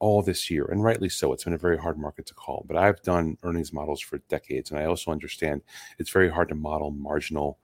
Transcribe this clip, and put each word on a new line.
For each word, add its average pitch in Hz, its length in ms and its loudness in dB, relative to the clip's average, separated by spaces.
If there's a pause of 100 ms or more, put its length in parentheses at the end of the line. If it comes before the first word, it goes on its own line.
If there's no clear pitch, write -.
all 104 220 6
this - 280 -2
year, 78 140 2
and 101 180 0
rightly 110 260 2
so. 73 240 0
It's - 120 -4
been 85 80 0
a 82 60 0
very 85 200 2
hard 78 200 -4
market 73 280 -10
to - 80 -20
call, - 320 -10
but 76 100 -2
I've 101 260 4
done 82 400 0
earnings 85 300 -2
models 73 280 -4
for - 180 -10 (100)
decades, - 420 -4
and 73 100 -4
I 78 60 0
also 85 260 0
understand 76 500 -4 (360)
it's - 120 -6
very 92 200 6
hard 82 180 2
to 78 60 -6
model 76 360 -2
marginal 73 720 -4